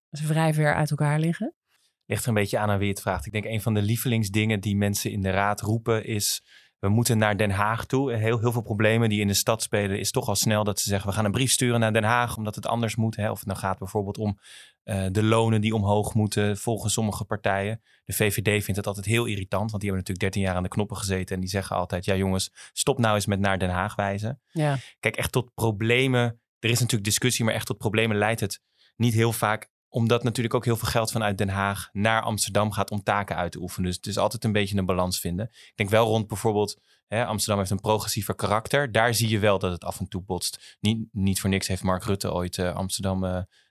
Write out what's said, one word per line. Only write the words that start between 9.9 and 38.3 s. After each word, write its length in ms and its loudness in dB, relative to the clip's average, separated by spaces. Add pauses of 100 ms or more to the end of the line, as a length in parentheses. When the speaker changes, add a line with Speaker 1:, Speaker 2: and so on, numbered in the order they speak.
Speaker 2:
is 120 -4
toch 180 -2
al 80 0
snel 280 2
dat 160 -2
ze 80 -2
zeggen: 200 0
"We 60 -2
gaan 100 0
een 60 0
brief 200 0
sturen 300 2
naar 120 2
Den 120 2
Haag 320 0
omdat 180 -6
het 120 -10
anders 300 -2
moet." 200 0
Hè, 140 -2
of 80 -6
het 100 -10
nou 100 -4
gaat 200 -2
bijvoorbeeld 400 -4
om, 200 -2 (440)
eh, 280 -4
de 120 2
lonen 380 4
die 140 2
omhoog 400 2
moeten 420 2
volgens 360 -2
sommige 320 -2
partijen. 580 -2 (220)
De 80 -10
V 200 2
V 100 -4
D 220 2
vindt 120 -2
het 100 -2
altijd 200 -6
heel 180 2
irritant, 460 -2
want 120 -6
die 80 -2
hebben 80 -2
natuurlijk 220 -4
dertien 220 0
jaar 120 0
aan 80 0
de 60 -2
knoppen 280 -4
gezeten 380 -4
en 60 -4
die 100 -6
zeggen 260 -2
altijd: 280 -4
"Ja 120 0
jongens, 360 0 (200)
stop 260 0
nou 160 4
eens 120 0
met 140 0
naar 180 2
Den 120 0
Haag 240 -2
wijzen." 460 -4 (100)
Speaker 1:
Ja. 260 0 (240)
Speaker 2:
Kijk, 160 -2
echt 160 -4
tot 220 0
problemen, 840 2 (180)
er 120 0
is 80 2
natuurlijk 260 0
discussie, 400 0
maar 100 2
echt 120 -4
tot 120 -6
problemen 380 0
leidt 240 0
het 200 -6 (360)
niet 180 2
heel 180 2
vaak, 420 -2 (220)
omdat 260 2
natuurlijk 320 -2
ook 100 0
heel 120 2
veel 120 -4
geld 240 0
vanuit 260 0
Den 100 0
Haag 440 -2
naar 300 2
Amsterdam 500 0
gaat 180 -2
om 120 -6
taken 340 0
uit 160 -4
te 80 -10
oefenen. 260 -4
Dus 100 -2
het 100 -10
is 120 -4
altijd 260 0
een 80 2
beetje 260 0
een 80 0
balans 340 0
vinden. 260 -4
Ik 280 -18
denk 160 -2
wel 160 6
rond 200 2
bijvoorbeeld, 540 0 (260)
hè, 200 -2
Amsterdam 320 0
heeft 120 0
een 100 0
progressiever 540 0